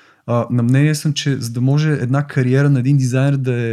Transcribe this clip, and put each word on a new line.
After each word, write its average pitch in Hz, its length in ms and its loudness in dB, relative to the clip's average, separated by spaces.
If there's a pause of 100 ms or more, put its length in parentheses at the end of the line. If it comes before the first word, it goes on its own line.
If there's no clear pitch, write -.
(280)
а, 117 240 0
на 123 120 0
мнение 139 320 2
съм, 151 180 -2
че 139 240 -4
за 117 140 -8
да 123 100 -6
може 147 300 2
една 139 360 -2
кариера 135 420 0
на 139 100 2
един 139 180 2
дизайнер 131 400 0
да 131 160 -2 (180)
е, - 20 -